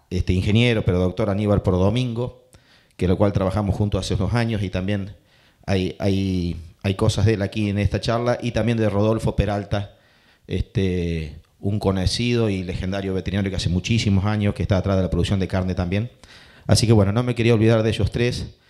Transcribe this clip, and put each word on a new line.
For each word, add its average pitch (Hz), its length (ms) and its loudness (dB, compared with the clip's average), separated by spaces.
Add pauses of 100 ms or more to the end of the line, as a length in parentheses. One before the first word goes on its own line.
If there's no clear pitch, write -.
este, 92 240 0
ingeniero, 107 500 2
pero 90 140 2
doctor 90 320 0
Aníbal 101 320 2
Prodomingo, 113 880 0 (480)
que 90 100 0
lo 90 100 2
cual 101 160 2
trabajamos 98 420 0
juntos 101 280 -2
hace - 120 -4
unos 98 180 -2
años 113 300 0
y 92 80 -4
también 98 440 -4 (520)
hay, 92 320 0
hay, 95 560 0 (260)
hay 98 140 -2
cosas 107 320 2
de 113 80 4
él 98 80 -2
aquí 104 260 -2
en 98 80 -2
esta 101 240 0
charla, 120 400 0
y 120 80 -2
también 113 300 0
de 110 100 2
Rodolfo 104 460 0
Peralta, 101 600 -2 (520)
este, 85 920 -2 (200)
un 101 180 -2
conocido 107 720 0
y 95 140 -2
legendario 95 500 -4
veterinario 95 380 -2
que 95 60 -4
hace - 120 -2
muchísimos 98 560 2
años 104 300 0
que 92 80 -4
está 95 140 2
atrás 95 200 0
de 95 60 0
la 90 80 -2
producción 90 280 0
de 92 80 -2
carne 92 280 -2
también. 95 340 -2 (560)
Así 101 220 4
que 113 60 6
bueno, 101 180 6
no 113 100 0
me 123 140 -2
quería 117 180 4
olvidar 110 300 4
de 110 60 2
ellos 101 200 0
tres, - 460 -4 (140)